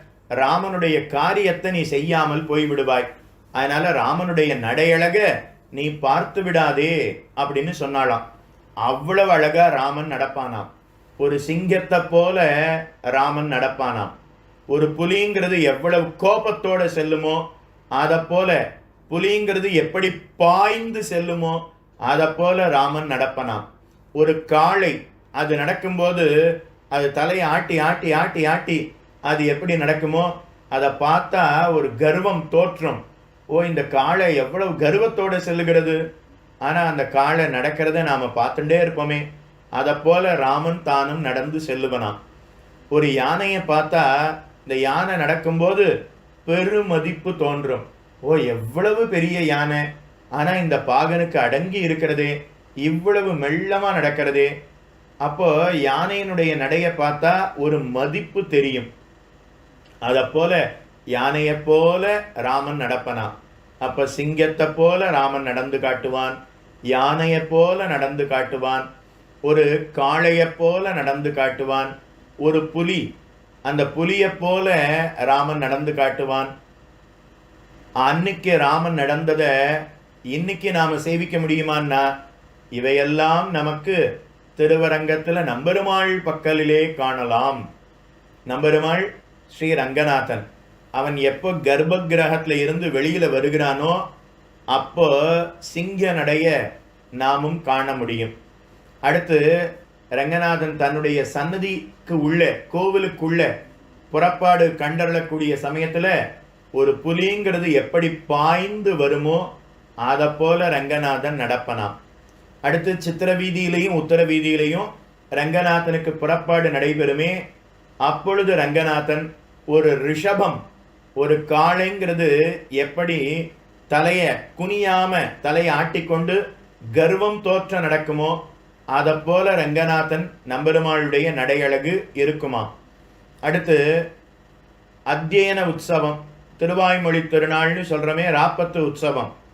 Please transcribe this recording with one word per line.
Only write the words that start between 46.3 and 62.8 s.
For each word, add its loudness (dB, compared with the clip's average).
பெருமதிப்பு 0
தோன்றும். -2
"ஓ, 2
எவ்வளவு 0
பெரிய -2
யானை, 0
ஆனா 0
இந்த 0
பாகனுக்கு 0
அடங்கி 0
இருக்கிறதே, -2
இவ்வளவு 0
மெல்லமா 0
நடக்கிறதே." 0
அப்போ 0
யானையினுடைய 0
நடைய 0
பார்த்தா 0
ஒரு 0
மதிப்பு -4
தெரியும். 0
அதை 0
போல 0
யானையை 0
போல 2
ராமன் -2